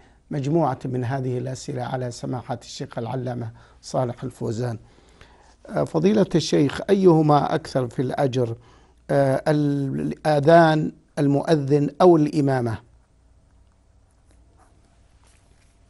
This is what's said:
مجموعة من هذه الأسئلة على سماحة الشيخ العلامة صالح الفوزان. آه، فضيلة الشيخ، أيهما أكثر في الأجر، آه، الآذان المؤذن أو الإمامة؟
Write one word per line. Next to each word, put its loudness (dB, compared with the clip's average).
مجموعة 0
من -4
هذه -4
الأسئلة -8
على -6
سماحة -10
الشيخ -14
العلامة -8
صالح -6
الفوزان. -8
آه، -2
فضيلة 2
الشيخ، 0
أيهما 4
أكثر -4
في -6
الأجر، -2
آه، 0
الآذان 2
المؤذن 2
أو 8
الإمامة؟ 0